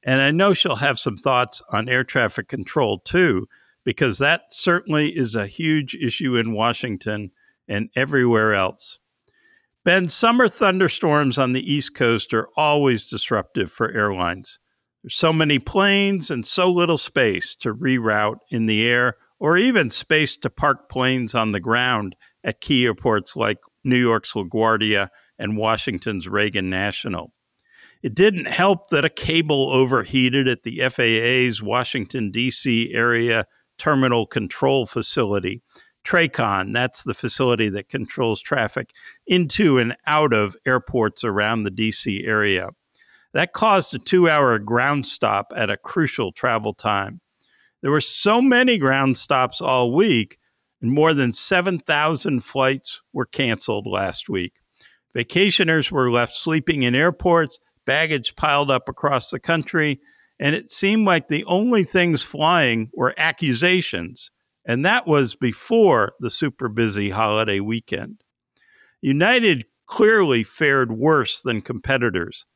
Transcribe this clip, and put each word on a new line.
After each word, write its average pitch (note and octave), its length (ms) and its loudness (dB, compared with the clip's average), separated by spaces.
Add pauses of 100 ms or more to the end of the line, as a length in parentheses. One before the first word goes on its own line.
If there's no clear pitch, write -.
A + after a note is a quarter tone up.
And C3 180 2
I C#3+ 80 4
know F#3 240 4
she'll D#3 220 0
have C3+ 220 -2
some G#2 200 -4
thoughts B2+ 500 0
on A2+ 220 -2
air B2+ 120 2
traffic A#2 460 -2
control, G#2+ 500 -2
too, D3 480 0 (380)
because A#2+ 360 0
that D3+ 280 0
certainly D#3 640 0
is A#2+ 240 -4
a G#2 120 -2
huge D#3 480 -4
issue B2 420 -4
in A2+ 180 -2
Washington G#2+ 760 -4 (360)
and G#2+ 280 -4
everywhere B2 600 2
else. - 460 -4 (840)
Ben, F3+ 240 2
summer A#3 400 2
thunderstorms E3+ 880 2
on C3 160 0
the C3 200 -2
East C#3+ 220 -2
Coast A#2 380 0
are A2 240 0
always D3 500 2
disruptive G2+ 640 -4
for G#2+ 220 -4
airlines. F#2 680 -2 (440)
There's - 120 -12
so D#3+ 180 2
many D#3 260 2
planes G3 720 0
and B2 160 -6
so F#3 260 0
little F3 240 2
space A2 600 -2
to A2 180 -6
reroute A2 640 0 (100)
in A2+ 160 -2
the A2 220 2
air B2 300 2 (240)
or D#3+ 160 2
even G#3 320 2
space D3+ 480 -2
to - 140 -6
park - 380 -2
planes B2+ 440 -2
on A2 200 0
the G2+ 80 -2
ground A2+ 560 -2 (260)
at - 180 -6
key B2+ 240 2
airports A2 520 -2
like G#2+ 220 -2 (260)
New B2+ 120 2
York's A#2 360 0
LaGuardia G#2+ 800 0 (280)
and G#2+ 180 -4
Washington's G#2 680 -2
Reagan G2+ 420 -2
National. F#2+ 640 -6 (680)
It A2+ 140 -6
didn't F#3 320 2
help F#3 400 0
that D3+ 160 2
a D#3+ 40 0
cable D3+ 600 0
overheated B2+ 800 2
at A#2+ 160 -2
the B2 180 -6
F B2+ 160 -2
A B2 60 2
A's A#2 580 2
Washington, A2 720 -4
D B2 180 -2
C A#2 420 -2
area A#2 520 0 (340)
terminal C3 480 2
control B2 600 -2
facility. G2+ 760 -4 (400)
tracon, G#2+ 720 0
that's B2 320 -4
the A#2 100 -6
facility A#2+ 540 -2
that G2 200 -8
controls A#2 520 -4
traffic B2 500 -4 (340)
into F3 540 2
and A#2+ 180 0 (120)
out D3+ 240 2
of G#2 240 0 (100)
airports B2 560 -2
around G#2+ 400 -2
the G2+ 80 -4
D G#2+ 220 -2
C G2+ 320 -6
area. G#2 460 0 (640)
That F3 180 0
caused G3+ 420 0
a B2+ 60 -8
two-hour D3+ 580 4
ground B2 480 0
stop G#2 480 -4
at A2 160 -2
a G2+ 60 -4
crucial C3 560 -4
travel A2 420 -4
time. G2+ 460 -4 (600)
There C3+ 120 -2
were D3+ 80 2
so G#3+ 420 0
many B3 340 4
ground C3+ 400 2
stops B2+ 440 -2
all B2+ 320 0
week, C#3+ 460 2 (440)
and A#2+ 80 0
more D3+ 240 2
than B2+ 180 0
seven F3+ 460 -2
thousand D3 640 -2
flights C3+ 600 -2 (100)
were B2 140 -4
canceled A2 600 -2
last F#2+ 420 -4
week. F#2 260 -6 (600)
Vacationers D#3+ 760 0
were B2+ 180 2
left A#2+ 240 0
sleeping D#3+ 480 -2
in B2 140 2
airports, E3 640 2 (240)
baggage D3 500 -2
piled D3 340 0
up C3 200 0
across C#3 420 -2
the C#3+ 80 -8
country, D3+ 640 -2 (400)
and D3 160 0
it - 160 -10
seemed G#3 340 2
like E3+ 220 2
the D3+ 160 -2
only G#3 400 2
things F3 360 2
flying D3 760 0
were C3 220 0
accusations, D#3+ 1160 -2 (320)
and B2 200 -2
that A3+ 220 0
was C#3+ 300 2
before D3+ 840 2
the B2 120 -4
super C3 380 -4
busy G#2 420 0
holiday G#2+ 500 0
weekend. A2 640 -6 (800)
United F3 640 2 (200)
clearly G3 560 4
fared C3+ 480 0
worse B2+ 500 0
than A2+ 200 -4
competitors. A2 840 -4 (120)